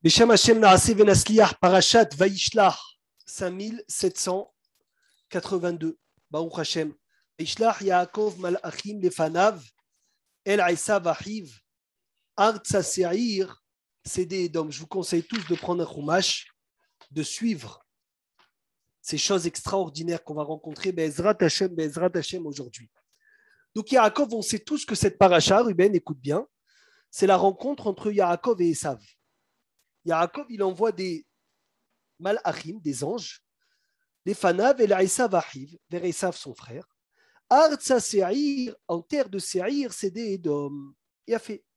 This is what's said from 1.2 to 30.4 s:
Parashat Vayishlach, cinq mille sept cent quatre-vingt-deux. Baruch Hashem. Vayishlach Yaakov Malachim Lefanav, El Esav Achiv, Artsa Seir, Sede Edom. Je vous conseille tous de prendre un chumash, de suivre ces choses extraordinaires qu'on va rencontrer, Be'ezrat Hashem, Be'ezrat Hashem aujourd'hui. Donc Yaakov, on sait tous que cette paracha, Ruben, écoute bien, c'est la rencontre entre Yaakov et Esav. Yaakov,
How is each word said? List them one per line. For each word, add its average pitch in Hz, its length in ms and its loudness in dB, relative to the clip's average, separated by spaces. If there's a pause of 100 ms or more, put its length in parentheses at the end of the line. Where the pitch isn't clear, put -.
Parashat 190 560 6
Vayishlach, 190 600 2 (480)
cinq - 260 -8
mille 208 360 -12
sept - 320 -2
cent 190 340 -4 (760)
quatre-vingt-deux. 170 680 -4 (320)
Baruch 165 300 -6
Hashem. 156 340 -4 (460)
Vayishlach 214 440 -2
Yaakov 185 580 0
Malachim 185 600 -6
Lefanav, 175 600 0 (840)
El 202 140 0
Esav 175 480 0
Achiv, 170 500 -6 (800)
Artsa 208 460 0
Seir, 190 800 -2 (420)
Sede 180 280 -6
Edom. 165 400 -4
Je 135 80 -14
vous 160 80 -18
conseille 175 340 -4
tous 208 240 -8
de 170 80 -2
prendre 175 300 -4
un - 100 -12
chumash, 156 580 -2 (600)
de 151 100 -4
suivre 160 640 -6 (1120)
ces - 180 -8
choses 175 280 0
extraordinaires 170 800 -6
qu'on 156 100 -12
va 151 80 -6
rencontrer, 151 480 -8
Be'ezrat 165 480 0
Hashem, 180 380 0
Be'ezrat 165 360 -2
Hashem 175 320 -6
aujourd'hui. 127 460 -14 (840)
Donc 214 200 -6
Yaakov, 233 420 4
on 220 80 -4
sait 208 160 -4
tous - 260 -6
que 220 120 -6
cette 190 200 0
paracha, 190 460 6
Ruben, 202 320 4
écoute 160 240 -2
bien, 147 260 -4 (640)
c'est - 200 0
la 190 80 6
rencontre 196 500 -2
entre 208 240 -4
Yaakov 190 520 0
et 170 80 4
Esav. 143 300 -6 (1040)
Yaakov, 170 440 -2